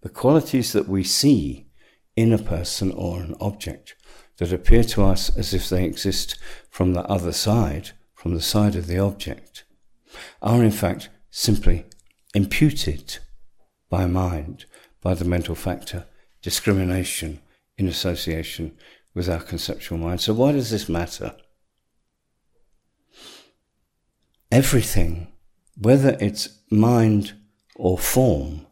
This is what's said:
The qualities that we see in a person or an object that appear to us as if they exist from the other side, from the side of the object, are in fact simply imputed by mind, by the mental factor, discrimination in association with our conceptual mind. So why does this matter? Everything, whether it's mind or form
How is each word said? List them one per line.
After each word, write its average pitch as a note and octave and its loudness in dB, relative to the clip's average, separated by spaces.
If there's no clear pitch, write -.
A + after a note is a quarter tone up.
The - -12
qualities C3+ 0
that - 0
we F#2+ 0
see F#2 0
in A2+ 4
a A2 2
person F#2+ -4
or F2+ -6
an E2 -10
object - -10
that F2 -4
appear A2+ 6
to G#2 2
us - 4
as G2 -4
if - -2
they F2+ 2
exist - -4
from F#2 0
the F2 -2
other F2 -2
side, G2 -2
from E2+ -4
the E2 -4
side G#2 2
of E2+ -6
the F2 -2
object, - -6
are A#2+ 4
in A2+ 6
fact G2+ -4
simply - 4
imputed - 0
by F2+ 0
mind, F2 -4
by F2+ -2
the E2+ -4
mental F2 -2
factor, - -8
discrimination F2+ -2
in F#2+ -2
association E2 -6
with F2 -4
our E2 -2
conceptual - -8
mind. E2+ -4
So A2 -2
why B2+ 2
does C3 -2
this G#2+ -4
matter? - -6
Everything, F#2+ 2
whether C3 4
it's - -4
mind A2 4
or F#2 0
form D2+ 0